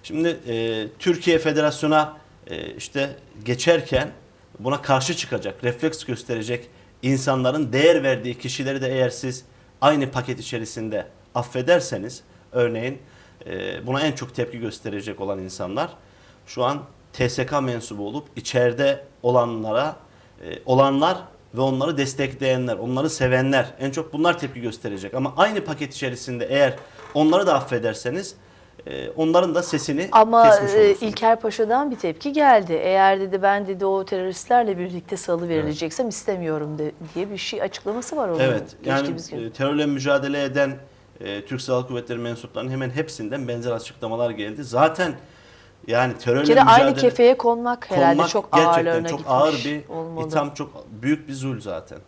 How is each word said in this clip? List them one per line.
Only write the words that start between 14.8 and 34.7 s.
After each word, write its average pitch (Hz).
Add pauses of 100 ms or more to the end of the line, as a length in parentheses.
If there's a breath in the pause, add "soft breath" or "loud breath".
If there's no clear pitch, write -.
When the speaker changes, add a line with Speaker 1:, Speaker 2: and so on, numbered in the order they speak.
Speaker 1:
olan 98
insanlar 95 (560 soft breath)
şu 123
an 143 (300)
T 127
S 127
K 143
mensubu 113
olup 143
içeride 127 (180)
olanlara, 120 (460 soft breath)
e, 82
olanlar 139 (360)
ve 117
onları 135
destekleyenler, 131
onları 127
sevenler, 131 (140)
en 135
çok 156
bunlar 165
tepki 127
gösterecek. 101
Ama 135
aynı 208
paket 143
içerisinde 123
eğer 139 (400 loud breath)
onları 160
da 156
affederseniz, 127 (520 soft breath)
e, 135
onların 165
da 175
sesini 156
Speaker 2:
Ama, 226
Speaker 1:
kesmiş 202
Speaker 2:
e, 214
Speaker 1:
olursunuz. 202
Speaker 2:
İlker 226
Paşa'dan 226
bir 233
tepki 175
geldi. 247
"Eğer," 190
dedi, 190
"ben," 202
dedi, 190
"o 190
teröristlerle 190